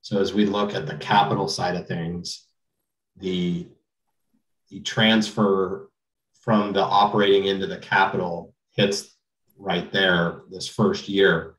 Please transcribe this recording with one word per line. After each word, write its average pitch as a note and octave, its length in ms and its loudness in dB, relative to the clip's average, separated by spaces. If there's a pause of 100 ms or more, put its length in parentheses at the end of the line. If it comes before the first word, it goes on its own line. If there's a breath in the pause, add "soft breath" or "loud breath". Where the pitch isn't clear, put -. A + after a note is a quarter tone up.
So G2+ 200 -2
as F#2 120 -2
we G#2 120 4
look G2+ 280 -2
at E2+ 120 -4
the - 100 -8
capital G2+ 540 0
side F2+ 260 -4
of F2 100 -6
things, F2 600 -8 (720)
the, F2+ 500 -4 (1000)
the G#2 100 -18
transfer G#2 1080 0 (500)
from G#2 320 0
the G2 120 2
operating G2+ 640 4
into F#2+ 200 -2
the F2 120 -8
capital F2+ 760 -2 (180)
hits - 460 -2 (400)
right F2+ 340 -4
there F2+ 580 0
this F#2 200 -12
first G2 400 0
year. F#2+ 500 2